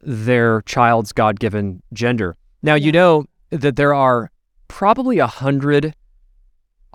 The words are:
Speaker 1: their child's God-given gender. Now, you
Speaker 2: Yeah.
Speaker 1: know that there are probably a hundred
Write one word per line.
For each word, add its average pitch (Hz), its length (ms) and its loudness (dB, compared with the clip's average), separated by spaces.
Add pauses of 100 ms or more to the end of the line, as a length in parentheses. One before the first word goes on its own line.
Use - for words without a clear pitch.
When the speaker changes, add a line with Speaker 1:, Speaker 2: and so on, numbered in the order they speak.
Speaker 1:
their 117 580 0
child's 117 500 0
God-given 104 680 -2 (100)
gender. 110 440 -4 (260)
Now, 151 140 2
you 147 100 0
Speaker 2:
Yeah. 151 60 2
Speaker 1:
know 165 320 4 (260)
that 147 240 -2
there 143 180 2
are 127 380 0 (380)
probably 233 500 0
a 131 80 2
hundred 143 680 -2 (1000)